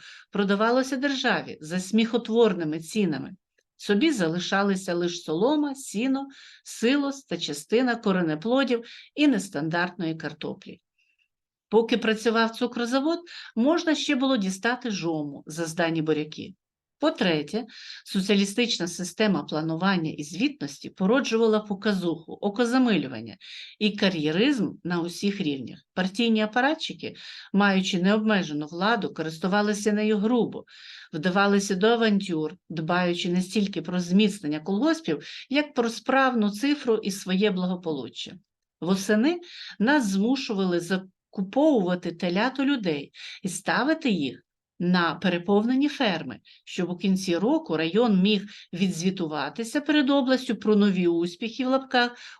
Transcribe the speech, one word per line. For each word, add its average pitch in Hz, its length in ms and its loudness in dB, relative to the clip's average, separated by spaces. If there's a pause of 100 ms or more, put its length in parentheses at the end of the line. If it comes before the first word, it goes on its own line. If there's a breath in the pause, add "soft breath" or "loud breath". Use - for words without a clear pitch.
(300 loud breath)
продавалося 226 680 2
державі 254 640 -2
за 165 200 -4
сміхотворними 214 1000 2
цінами. 160 560 -2 (400)
Собі 233 360 2
залишалися 185 840 0
лише 175 220 -2
солома, 269 580 0
сіно, 262 540 -4 (360 loud breath)
силос 277 600 0
та 170 120 -6
частина 226 600 0
коренеплодів 220 880 0 (300 loud breath)
і 294 140 4
нестандартної 170 840 -2
картоплі. 147 640 -10 (880)
Поки 226 300 4
працював 226 520 0
цукрозавод, 247 680 -2 (380 loud breath)
можна 320 380 4
ще 294 220 0
було 269 200 2
дістати 233 540 -2
жому 156 560 -4
за 160 180 -6
здані 165 380 0
буряки. 151 520 -2 (480)
По-третє, 208 640 0 (380 loud breath)
соціалістична 202 840 0
система 175 540 -2
планування 160 680 -2
і 147 140 -8
звітності 160 680 -6
породжувала 226 680 2
показуху, 185 720 -4
окозамилювання 202 1040 0 (420 loud breath)
і 214 120 2
кар'єризм 190 840 2 (120)
на 175 160 -2
усіх 196 400 -4
рівнях. 139 380 -6 (160)
Партійні 214 460 2
апаратчики, 247 760 -2 (380 loud breath)
маючи 190 500 2
необмежену 185 640 2
владу, 180 480 -2
користувалися 208 800 0
нею 214 260 2
грубо, 220 460 0 (480 loud breath)
вдавалися 196 640 2
до 180 120 2
авантюр, 196 680 2 (140)
дбаючи 175 600 0
не 180 140 2
стільки 190 400 -2
про 180 180 -4
зміцнення 175 600 2
колгоспів, 208 600 -2 (280 loud breath)
як 285 240 0
про 233 140 2
справну 247 640 2
цифру 254 460 0
і - 140 -4
своє 190 400 0
благополуччя. 180 840 -4 (480)
Восени 214 600 2 (380 loud breath)
нас 247 300 4
змушували 196 720 0
закуповувати 190 1300 0
телят 202 460 -2
у 277 60 0
людей 180 480 -2 (300 loud breath)
і 190 60 -4
ставити 247 640 0
їх 143 320 -2 (400)
на 175 320 2
переповнені 208 720 2
ферми, 165 520 -4 (240 soft breath)
щоб 180 260 -4
у 175 60 -6
кінці 185 400 0
року 240 400 0
район 180 460 2
міг 202 240 2 (260 loud breath)
відзвітуватися 180 1080 -2
перед 294 300 2
областю 254 460 2
про 214 200 2
нові 190 300 4
успіхи 175 600 -2
в - 20 -2
лапках 262 420 2 (300 loud breath)